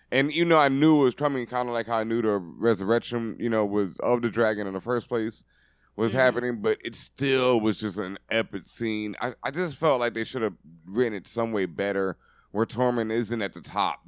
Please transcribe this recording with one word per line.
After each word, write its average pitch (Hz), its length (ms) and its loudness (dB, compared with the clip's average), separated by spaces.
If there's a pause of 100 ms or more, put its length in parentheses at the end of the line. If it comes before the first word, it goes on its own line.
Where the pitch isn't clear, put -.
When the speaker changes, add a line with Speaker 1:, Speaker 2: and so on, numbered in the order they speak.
(120)
Speaker 1:
And 139 200 2
you 165 120 2
know, 170 140 6
I 143 100 6
knew 147 320 6
it 139 40 6
was 123 120 2
coming, 139 300 -2
kinda 123 260 -4
like 113 160 -4
how 117 80 0
I 110 80 0
knew 113 180 0
the 104 160 2
resurrection, 104 1040 0
you 117 100 -2
know, 110 160 2
was 101 320 -2
of 117 240 2
the 117 60 0
dragon 107 400 0
in 95 60 -8
the 92 60 -4
first 120 280 -4
place 117 340 -4 (540)
was 110 160 0
Speaker 2:
Mm-hmm. 123 80 0
Speaker 1:
happening, 120 420 2
but 110 220 2
it 113 100 -8
still 127 640 2
was 107 200 0
just 101 180 -6
an 95 180 -6 (140)
epic 104 380 -2
scene. 107 520 -6
I, 123 120 -4 (100)
I 127 80 -4
just 156 260 -4
felt 147 220 2
like 120 160 -2
they 113 80 -4
should 117 200 -6
have 104 100 -2 (340)
written 107 280 0
it 95 120 -10
some 117 240 -4
way 101 160 -2
better 98 520 -2 (340)
where 107 140 0
Tormund 120 440 0
isn't 113 320 -2
at 95 100 -4
the 87 80 -14
top 90 480 -2